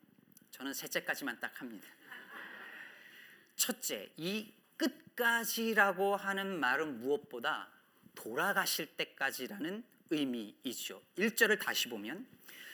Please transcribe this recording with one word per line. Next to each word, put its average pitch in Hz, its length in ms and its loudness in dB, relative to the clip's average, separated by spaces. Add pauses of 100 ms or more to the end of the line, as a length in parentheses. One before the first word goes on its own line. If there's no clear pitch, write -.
(520)
저는 135 220 -8
셋째까지만 143 680 -2
딱 - 220 -6
합니다. 113 260 -10 (1700)
첫째, - 640 -2
이 196 360 -2 (220)
끝까지라고 226 1400 4
하는 196 420 -2
말은 135 400 2
무엇보다 131 720 -2 (420)
돌아가실 170 840 0
때까지라는 139 880 -2 (240)
의미이죠. 120 920 -2 (140)
일 214 180 4
절을 214 260 6
다시 - 280 0
보면 120 400 -6 (460)